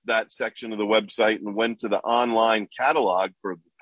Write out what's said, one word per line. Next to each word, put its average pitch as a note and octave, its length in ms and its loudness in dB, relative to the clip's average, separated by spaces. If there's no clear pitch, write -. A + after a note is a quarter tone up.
that A2 280 -2
section A2+ 400 -8
of G#2 60 -8
the G#2 60 0
website G#2+ 520 2
and G#2 180 -8
went A2+ 260 -2
to A2+ 80 -4
the G2 120 0
online A2+ 680 2
catalog G#2+ 520 2
for F#2 140 -6
the - 160 -20